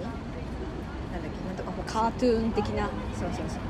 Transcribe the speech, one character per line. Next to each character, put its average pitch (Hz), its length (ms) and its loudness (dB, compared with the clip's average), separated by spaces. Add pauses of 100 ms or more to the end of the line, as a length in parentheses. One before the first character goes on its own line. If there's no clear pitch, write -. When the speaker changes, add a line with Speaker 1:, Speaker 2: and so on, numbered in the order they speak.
Speaker 1:
な 226 60 -2
ん - 1120 -4
だ 151 60 -4
っ 147 40 -4
け、 180 160 -4
な 185 60 -4
ん - 20 -6
と 190 80 -4
か 196 80 -4
フ 185 80 -2
ォ - 20 -2
ッ - 20 -6
ク - 60 -4
ス。 - 40 -2
Speaker 2:
カ 220 140 4
ー - 20 4
ト 254 160 4
ゥ 233 180 8
ー - 20 2
ン 226 60 2
的 208 240 2
な。 208 140 2 (240)
Speaker 1:
そ 202 100 -2
う 175 80 0
そ 175 80 0
う - 80 -2
そ - 80 -2
う。 - 140 -4